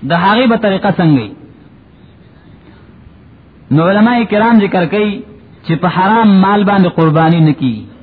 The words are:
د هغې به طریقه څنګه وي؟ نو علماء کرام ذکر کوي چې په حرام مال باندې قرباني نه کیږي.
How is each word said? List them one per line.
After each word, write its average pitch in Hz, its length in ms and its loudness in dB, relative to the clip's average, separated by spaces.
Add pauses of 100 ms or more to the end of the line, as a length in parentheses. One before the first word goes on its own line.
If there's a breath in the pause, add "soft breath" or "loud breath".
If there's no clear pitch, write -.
د 139 100 -4
هغې 196 380 0
به 226 60 0
طریقه 202 340 -2
څنګه 160 280 2
وي؟ 104 120 -10 (2500)
نو 147 180 2
علماء 226 420 2
کرام 220 300 2
ذکر 180 240 -2
کوي 208 260 -2 (540)
چې 165 80 -2 (100)
په 180 40 0
حرام 208 420 0 (120)
مال 202 220 2
باندې 190 340 0
قرباني 160 420 2
نه 156 200 2
کیږي. 113 260 -6 (160)